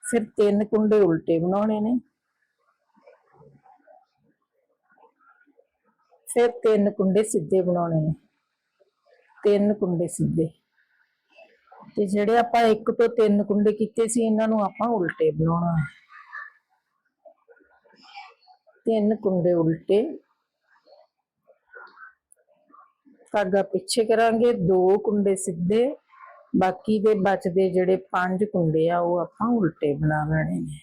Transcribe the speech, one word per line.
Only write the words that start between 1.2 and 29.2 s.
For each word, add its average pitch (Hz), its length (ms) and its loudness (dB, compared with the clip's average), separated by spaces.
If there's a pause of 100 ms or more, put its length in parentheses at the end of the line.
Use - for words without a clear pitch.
ਬਣਾਉਣੇ 208 400 0
ਨੇ, 233 200 0 (4000)
ਫਿਰ 240 140 2
ਤਿੰਨ 214 440 0
ਕੁੰਡੇ 190 320 0
ਸਿੱਧੇ 190 380 -2
ਬਣਾਉਣੇ 170 400 -2
ਨੇ। 156 120 -2 (1300)
ਤਿੰਨ 208 300 2
ਕੁੰਡੇ 180 340 -2
ਸਿੱਧੇ, 156 400 -2 (1500)
ਤੇ 208 120 0
ਜਿਹੜੇ 208 300 2
ਆਪਾਂ 233 240 2
ਇੱਕ 220 300 2
ਤੋਂ 233 160 2
ਤਿੰਨ 208 360 2
ਕੁੰਡੇ 208 280 2
ਕੀਤੇ 220 360 -2
ਸੀ, 226 180 0
ਇਹਨਾਂ 220 220 0
ਨੂੰ 220 160 0
ਆਪਾਂ 196 240 -4
ਉਲਟੇ 165 440 0
ਬਣਾਉਣਾ 165 460 0
ਹੈ। 147 80 -2 (3000)
ਤਿੰਨ 220 300 0
ਕੁੰਡੇ 180 380 0
ਉਲਟੇ, 165 480 0 (3250)
ਧਾਗਾ 196 300 0
ਪਿੱਛੇ 196 420 -2
ਕਰਾਂਗੇ, 226 480 2
ਦੋ 185 440 2
ਕੁੰਡੇ 202 380 0
ਸਿੱਧੇ, 196 600 -2 (600)
ਬਾਕੀ 185 440 0
ਦੇ 214 140 2
ਬਚਦੇ 190 560 0
ਜਿਹੜੇ 185 260 2 (160)
ਪੰਜ 185 320 -2
ਕੁੰਡੇ 165 460 0
ਆ, 175 100 0
ਉਹ 175 180 0
ਆਪਾਂ 175 300 -6